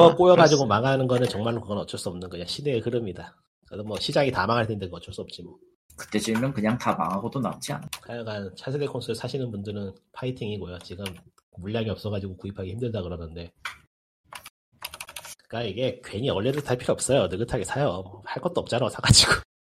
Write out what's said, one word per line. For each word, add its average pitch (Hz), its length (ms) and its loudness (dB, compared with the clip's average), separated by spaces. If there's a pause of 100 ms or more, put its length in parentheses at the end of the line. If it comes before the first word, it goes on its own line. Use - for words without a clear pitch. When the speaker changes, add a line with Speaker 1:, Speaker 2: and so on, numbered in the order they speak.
Speaker 1:
뭐, 165 80 8
Speaker 2:
꼬여가지고 170 500 8
Speaker 1:
그렇습니다. - 20 -
Speaker 2:
망하는 131 400 4
거는 123 220 2
정말로 113 320 -2
그건 104 160 -4
어쩔 110 220 -6
수 - 100 -6
없는 90 200 -8
그냥 87 180 -8
시대의 143 340 -2
흐름이다. 113 540 -4 (320)
그래도 101 160 -10
뭐 104 160 -6
시장이 143 320 2
다 - 160 0
망할 117 200 4
텐데 101 200 -4
그거 87 100 -12
어쩔 - 160 -14
수 - 80 -10
없지 - 220 -14
뭐. - 140 -18 (400)
Speaker 3:
그때쯤이면 113 560 0
그냥 107 240 2
다 - 180 0
망하고도 98 440 -2
남지 98 340 -4
않아. 147 140 -10 (140)
Speaker 2:
하여간 107 540 -8
차세대 143 320 -4
콘솔 117 280 -4
사시는 127 360 -4
분들은 101 420 -6 (200)
파이팅이고요. 104 680 -6
지금 92 260 -10 (520)
물량이 107 320 -2
없어가지고 98 480 -4
구입하기 98 340 -8
힘들다 110 300 -4
그러는데. 85 500 -8 (2000)
그러니까 113 240 -4
이게 120 320 -2
괜히 110 260 -4
얼레를 113 340 0
탈 123 140 0
필요 - 140 0
없어요. 123 360 4
느긋하게 98 360 -2
사요. 104 400 -2
뭐 - 220 -18
할 - 160 -8
것도 175 180 -2
없잖아. 113 300 0
사가지고. - 420 6 (360)